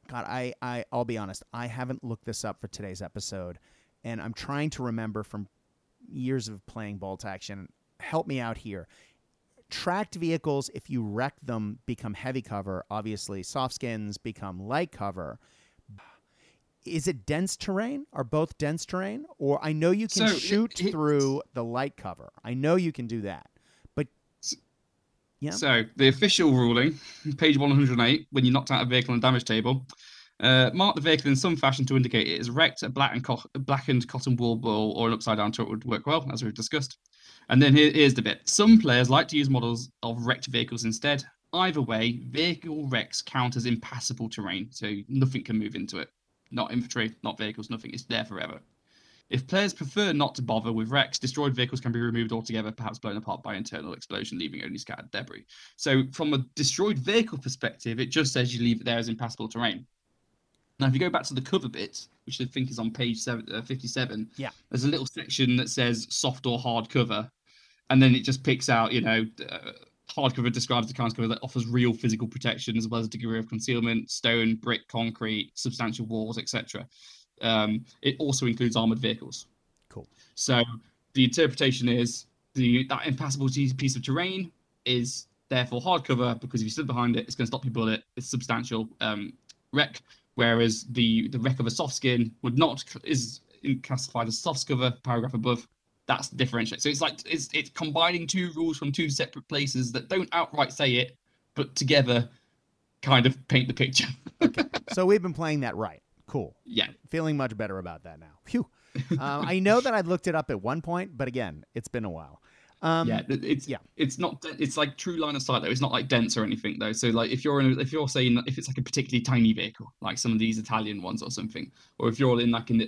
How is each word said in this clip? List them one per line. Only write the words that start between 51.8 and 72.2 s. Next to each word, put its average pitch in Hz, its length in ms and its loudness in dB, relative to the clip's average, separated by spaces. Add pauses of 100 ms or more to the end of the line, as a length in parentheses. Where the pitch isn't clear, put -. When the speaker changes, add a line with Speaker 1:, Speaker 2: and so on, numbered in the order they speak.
Speaker 2:
can 123 120 -4
be 120 80 -2
removed 117 320 0
altogether, 113 380 -4
perhaps 110 300 -8
blown 101 160 -6
apart 104 260 -8
by 104 140 -8
internal 87 380 -10
explosion, - 440 -10
leaving 78 260 -8
only - 140 -10
scattered - 320 -14
debris. - 340 -10 (320)
So 135 260 4 (100)
from 151 220 0
a 143 40 2 (160)
destroyed 175 440 0
vehicle 202 400 0
perspective, 120 600 -6
it 131 120 -4
just 147 220 2
says 123 220 0
you 117 80 -4
leave 117 180 2
it - 40 -12
there 117 140 0
as 113 100 -2
impassable 117 400 -4
terrain. 117 380 -4 (920)
Now, 135 100 0
if 131 60 4
you 135 60 2
go 180 100 0
back 165 140 -2
to 135 100 -8
the 127 60 -4
cover 135 280 -2
bit, - 380 -10 (200)
which 135 140 -8
I 127 40 -4
think 131 260 -4
is 117 80 -8
on 113 140 -4
page 117 260 -2
seven, 113 340 -6
uh, 110 100 2
fifty-seven, 127 720 -4
Speaker 1:
Yeah. 135 140 -6 (200)
Speaker 2:
there's 123 140 2
a 139 40 4
little 139 180 0
section 127 500 0
that 127 140 0
says 120 400 0
soft - 360 -2
or 120 120 0
hard 117 320 -2
cover. 113 400 0 (600)
And 131 120 10
then 131 120 10
it 131 60 4
just 131 220 -2
picks 131 260 0
out, 113 240 4
you 123 80 2
know, 113 240 2 (240)
uh, - 240 -12 (360)
hardcover 127 440 0
describes 117 360 -2
the 127 60 -12
kind 117 160 -2
of 110 60 -8
cover 113 120 -2
that 110 140 -2
offers 117 240 -4
real 120 260 4
physical 113 340 -2